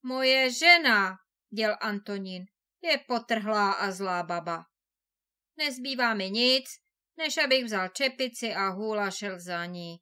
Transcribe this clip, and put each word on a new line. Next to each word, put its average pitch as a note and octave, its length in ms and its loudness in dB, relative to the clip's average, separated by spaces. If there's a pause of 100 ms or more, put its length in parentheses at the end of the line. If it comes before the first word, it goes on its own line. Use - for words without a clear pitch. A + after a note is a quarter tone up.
Moje C4 500 4
žena, B3 640 6 (360)
děl G#3+ 280 0
Antonín, G3 640 -6 (380)
je D4 140 2
potrhlá A3 760 0
a G3 180 -2
zlá F#3 320 -2
baba. E3+ 420 -4 (920)
Nezbývá B3+ 580 -2
mi F#3+ 160 -2
nic, B3+ 340 2 (520)
než D#4 200 -4
abych C4 280 2
vzal G3 240 -2
čepici B3 680 -4
a G3 140 0
hůla G#3 420 -2
šel F#3+ 300 -8
za F3 240 -6
ní. F3 380 -10